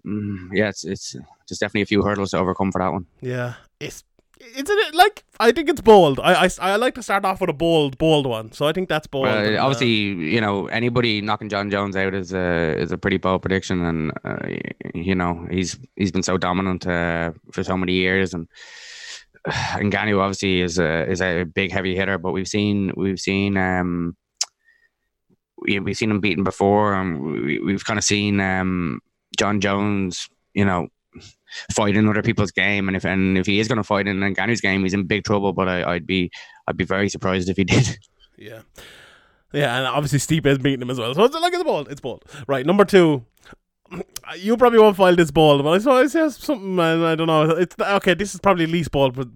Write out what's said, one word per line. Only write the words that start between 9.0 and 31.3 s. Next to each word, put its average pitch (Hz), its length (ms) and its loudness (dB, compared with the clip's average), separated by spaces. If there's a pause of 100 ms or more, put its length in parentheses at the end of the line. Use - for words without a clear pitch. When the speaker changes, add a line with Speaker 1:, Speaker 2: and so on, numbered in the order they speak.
Speaker 2:
bold. 135 200 -4
Speaker 1:
Well, 107 200 0
Speaker 2:
And, 107 120 0
uh, 76 80 0
Speaker 1:
obviously, 135 240 0
you 101 500 0
know, 101 280 -2
anybody 117 540 0
knocking 107 280 -4
John 101 200 -4
Jones 101 280 -2
out 95 160 0
is 92 200 -6
a, 87 460 0
is 82 140 -4
a 87 40 -4
pretty 95 200 0
bold 92 240 0
prediction, 92 440 -2
and, 80 260 -2 (120)
uh, - 200 -8
y-, 50 180 -8 (320)
you 87 200 -2
know, 87 380 -2
he's, 90 260 -2 (200)
he's 92 160 0
been 90 100 -2
so 92 140 0
dominant, 90 500 -2
uh, 85 460 -2 (180)
for 98 140 -6
so 92 100 -2
many 92 160 -2
years, 92 420 0
and, 82 140 -6 (580)
<sighs> - 400 -20
and - 460 -4
Ngannou 101 300 0
obviously 95 400 0
is 87 180 -2
a, 82 320 0
is 90 100 -2
a 90 220 0
big 90 300 -4
heavy 95 200 -2
hitter, 95 240 -2
but 87 140 -6
we've 92 160 -4
seen, 101 480 0
we've 92 240 -2
seen, 98 380 0
um, 90 580 -2 (1400)
we, 101 220 -4
we've 95 180 -6
seen 110 140 -2
him 104 100 0
beaten 95 220 0
before, 101 500 2
and 92 280 -2
we, 69 380 -4
we've 98 260 -2
kinda 104 160 -2
seen, 101 380 0
um, 92 600 -2 (360)
John 104 220 0
Jones, 101 680 -2 (240)
you 101 120 0
know, 90 220 0 (840)